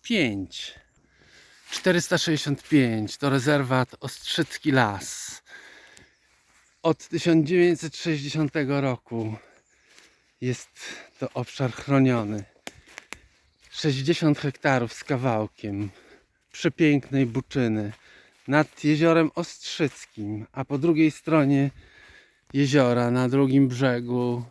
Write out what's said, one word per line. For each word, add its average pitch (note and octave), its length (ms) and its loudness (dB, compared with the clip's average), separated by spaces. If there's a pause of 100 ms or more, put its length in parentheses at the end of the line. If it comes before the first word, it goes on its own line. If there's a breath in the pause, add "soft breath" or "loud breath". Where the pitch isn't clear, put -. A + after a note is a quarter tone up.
Pięć. A2+ 720 -2 (960 soft breath)
Czterysta F3 480 0
sześćdziesiąt D3 500 -2
pięć, A2+ 480 2
to C#3 140 0
rezerwat C3 720 0
Ostrzycki - 720 -4
Las. G#2+ 720 -2 (1400 loud breath)
Od - 260 0
tysiąc D#3+ 400 2
dziewięćset F3 480 2
sześćdziesiątego C#3+ 840 -2
roku A#2 560 -4 (1040 soft breath)
jest B2 300 -6 (480 loud breath)
to - 120 -6
obszar B2+ 420 -4
chroniony. A#2 720 0 (1300 loud breath)
Sześćdziesiąt D3 680 0
hektarów C3 540 0
z - 120 -14
kawałkiem G#2+ 880 -4 (600 soft breath)
przepięknej C#3+ 720 0
buczyny A2+ 680 -2 (560 soft breath)
nad D3 360 0
jeziorem D#3+ 500 4
Ostrzyckim, - 1160 -6
a C3+ 120 -8
po C#3+ 140 -4
drugiej D#3 320 2
stronie C#3+ 600 2 (840 soft breath)
jeziora, B2+ 580 2
na B2+ 180 0
drugim C3+ 400 4
brzegu B2 840 -2